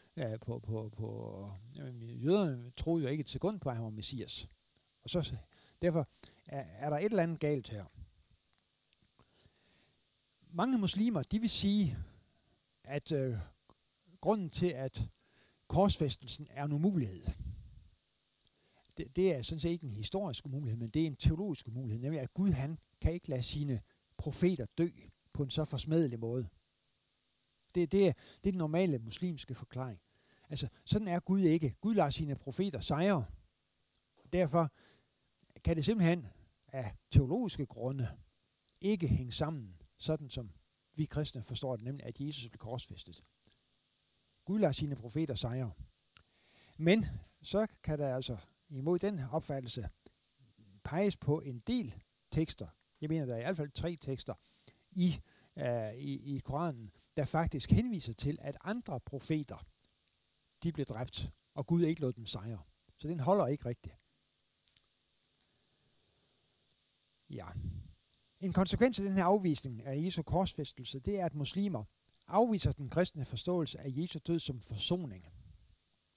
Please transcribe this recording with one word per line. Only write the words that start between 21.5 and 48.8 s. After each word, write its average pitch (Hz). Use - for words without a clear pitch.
umulighed, 117
nemlig 147
at 127
Gud, 196
han 143
kan 160
ikke 175
lade 131
sine 143
profeter 165
dø 170
på 143
en 135
så 156
forsmædelig 147
måde. 113
Det, 175
det 196
er, 139
det -
er 202
den 185
normale 160
muslimske 131
forklaring. 123
Altså, 127
sådan 214
er 175
Gud 196
ikke. 156
Gud 214
lader 160
sine 143
profeter 143
sejre. 156
Derfor 165
kan 165
det 147
simpelthen 175
af 127
teologiske 147
grunde 123
ikke 185
hænge 127
sammen, 131
sådan 151
som 113
vi 151
kristne 143
forstår 127
det, 107
nemlig 135
at 117
Jesus 139
blev 107
korsfæstet. 110
Gud 202
lader 170
sine 143
profeter 135
sejre. 120
Men 185
så 214
kan 151
der 139
altså 127
imod 151